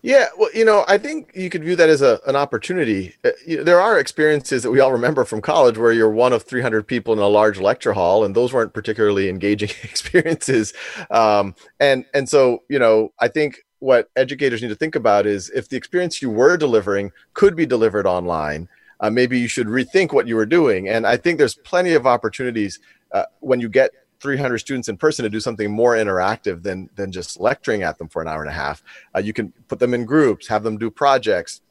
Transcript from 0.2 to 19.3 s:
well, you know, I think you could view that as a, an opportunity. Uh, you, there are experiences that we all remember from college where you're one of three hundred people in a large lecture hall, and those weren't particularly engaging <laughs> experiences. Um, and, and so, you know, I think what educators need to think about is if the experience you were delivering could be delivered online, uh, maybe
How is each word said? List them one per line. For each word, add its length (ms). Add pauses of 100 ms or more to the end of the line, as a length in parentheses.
well, 160
you 120
know, 240
I 100
think 340
you 160
could 140
view 140
that 120
as 140
a, 240
an 80
opportunity. 800 (100)
Uh, 60 (160)
you, 160
there 180
are 200
experiences 640
that 80
we 80
all 100
remember 340
from 160
college 380
where 140
you're 180
one 220
of 100
three 180
hundred 280
people 240
in 80
a 80
large 320
lecture 320
hall, 320
and 100
those 180
weren't 220
particularly 540
engaging 480
<laughs> 80
experiences. 920 (340)
Um, 460 (240)
and, 260 (100)
and 140
so, 400
you 120
know, 400
I 80
think 360 (140)
what 380
educators 440
need 100
to 40
think 220
about 280
is 260
if 180
the 80
experience 440
you 100
were 260
delivering 560 (220)
could 200
be 100
delivered 400
online, 640 (300)
uh, 100
maybe 300